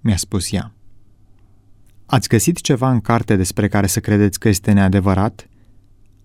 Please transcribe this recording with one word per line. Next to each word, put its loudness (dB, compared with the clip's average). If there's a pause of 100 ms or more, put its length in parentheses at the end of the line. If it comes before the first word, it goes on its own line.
mi-a 0
spus -6
ea. -6 (1300)
„Ați -2
găsit 0
ceva 0
în 2
carte 0
despre -2
care 0
să -2
credeți 0
că 0
este 0
neadevărat?” 0 (760)